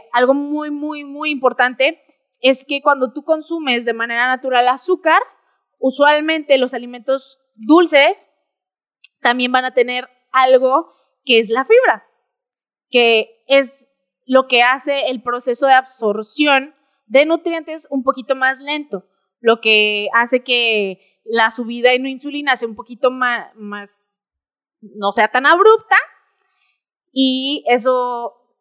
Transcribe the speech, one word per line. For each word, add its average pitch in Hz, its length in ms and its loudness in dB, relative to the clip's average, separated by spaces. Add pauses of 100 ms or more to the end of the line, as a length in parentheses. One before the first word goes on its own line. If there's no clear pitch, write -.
(140)
algo 247 200 2
muy, 294 380 -6
muy, 294 320 -10
muy 294 280 -8
importante 254 680 -2 (400)
es 262 240 0
que 277 180 -8
cuando 277 300 0
tú 294 120 -12
consumes 311 600 -4
de 233 80 -2
manera 233 340 -4
natural 254 400 0
azúcar, 311 540 0 (580)
usualmente 294 800 0
los 262 160 -4
alimentos 247 640 -8 (160)
dulces 311 720 2 (880)
también 247 320 -2
van 254 140 0
a 254 80 -8
tener 247 340 -2 (240)
algo 262 600 2 (300)
que 226 160 4
es 220 100 0
la 254 160 -2
fibra, 453 420 2 (840)
que 233 560 2
es 269 400 0 (400)
lo 262 220 2
que 240 160 4
hace 269 460 -2
el 254 120 -8
proceso 247 460 -4
de 262 60 4
absorción 262 1000 -2 (320)
de 269 220 2
nutrientes 330 640 -6
un 269 120 -2
poquito 262 320 -4
más 262 240 -2
lento, 285 460 -10 (340)
lo 226 220 0
que 208 520 0
hace 240 300 0
que 226 800 -4
la 226 280 0
subida 240 420 0
en 254 140 -2
insulina 277 500 -6
sea 277 100 -8
un 220 80 -16
poquito 247 360 -4
ma-, 247 440 -6
más, 208 640 -18 (600)
no 202 300 -4
sea 214 160 2
tan 262 180 -2
abrupta, 392 520 4 (1120)
y 262 560 -2
eso 247 680 -2 (280)